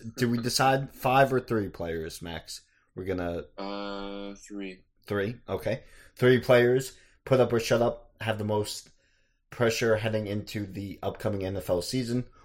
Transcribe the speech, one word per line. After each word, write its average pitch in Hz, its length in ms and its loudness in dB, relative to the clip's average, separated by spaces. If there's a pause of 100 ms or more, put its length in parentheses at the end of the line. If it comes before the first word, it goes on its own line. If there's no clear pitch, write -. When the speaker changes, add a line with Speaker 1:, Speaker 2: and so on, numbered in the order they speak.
(140)
Speaker 1:
Did 120 160 0
we 120 80 0
decide 135 560 2
five 135 380 4
or 123 80 2
three 107 280 0
players, 82 540 -6
Max? 85 380 -10 (340)
We're 92 120 -10
gonna 87 400 -4 (120)
Speaker 2:
Uh, 101 800 -8
three. 98 480 -12 (200)
Speaker 1:
Three. 104 300 -2 (140)
Okay. 104 340 -4 (320)
Three 123 240 6
players. 123 540 4 (320)
Put 131 160 4
up 127 120 4
or 117 60 4
shut 113 240 2
up. - 380 -2
Have 107 180 -4
the 104 60 -6
most 104 460 -2 (600)
pressure 113 460 2
heading 107 320 -2
into 104 360 -6
the 95 380 -10
upcoming 98 420 -4
N 98 120 -4
F - 140 -8
L 87 120 2
season. 123 420 -2 (200)